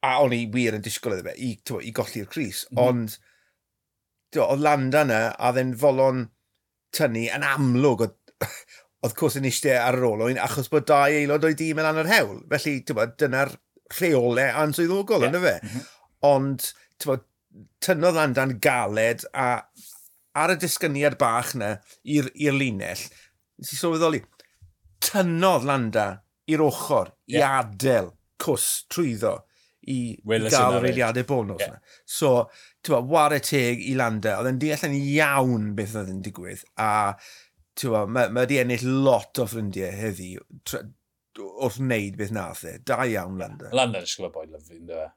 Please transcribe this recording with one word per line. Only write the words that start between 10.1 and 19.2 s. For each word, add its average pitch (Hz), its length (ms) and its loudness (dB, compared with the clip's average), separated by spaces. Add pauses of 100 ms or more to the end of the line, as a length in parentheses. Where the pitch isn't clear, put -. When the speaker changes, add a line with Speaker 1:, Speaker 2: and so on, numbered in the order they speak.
Speaker 1:
achos 123 280 -4
bod 151 180 0
dau 143 180 6
aelod 147 400 2
o'i 160 120 2
dîm 156 240 -2
yn 156 40 0
lan 156 160 0
yr 165 100 2
hewl. 131 260 2 (100)
Felly, 139 340 -2
t'mo, 113 320 -2
dyna'r 135 400 0 (380)
rheolau 131 640 2
answyddogol, 170 680 0
Speaker 2:
Ie. 120 80 4
Speaker 1:
ynddo 175 140 0
fe? 123 160 4
Speaker 2:
Mhm. 107 260 -10 (380)
Speaker 1:
Ond, 139 480 2 (220)
t'mo, 135 260 -2 (580)
tynnodd 170 400 2
Landa'n 135 400 0
galed, 113 720 0